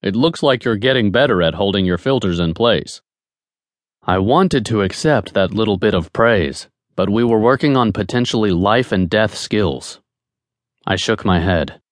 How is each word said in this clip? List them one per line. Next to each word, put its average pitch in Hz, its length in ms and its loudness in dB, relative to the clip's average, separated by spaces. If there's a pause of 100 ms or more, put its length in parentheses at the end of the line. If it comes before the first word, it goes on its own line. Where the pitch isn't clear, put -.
It 98 160 -2
looks 165 260 0
like 131 220 0
you're 117 100 0
getting 113 360 0
better 117 300 2
at 82 120 2
holding 98 320 0
your 90 120 0
filters 101 440 -2
in 82 120 0
place." 113 480 -2 (1040)
I 92 120 0
wanted 131 480 2
to 107 160 0
accept 123 500 -2
that 95 220 0
little 104 220 0
bit 104 180 2
of 82 180 -2
praise, 104 560 0 (260)
but 95 140 -2
we 113 140 2
were 117 160 2
working 135 360 2
on 117 160 2
potentially 107 600 -2
life 101 400 2
and 92 180 0
death 107 260 0
skills. 85 640 -4 (840)
I 95 100 -2
shook 104 300 -4
my 87 140 2
head. 85 420 -2 (100)